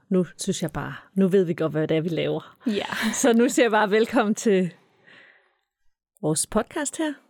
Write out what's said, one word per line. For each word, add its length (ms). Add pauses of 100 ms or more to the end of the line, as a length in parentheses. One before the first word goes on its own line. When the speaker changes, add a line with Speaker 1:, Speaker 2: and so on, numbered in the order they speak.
Speaker 1:
Nu 180 (120)
synes 240
jeg 100
bare, 220 (200)
nu 140
ved 160
vi 100
godt, 180
hvad 160
det 80
er, 40
vi 80
laver. 580
Speaker 2:
Ja. 480
Speaker 1:
Så 180
nu 160
siger 160
jeg 60
bare 200
velkommen 440
til 400 (1500)
vores 240
podcast 520
her. 140 (180)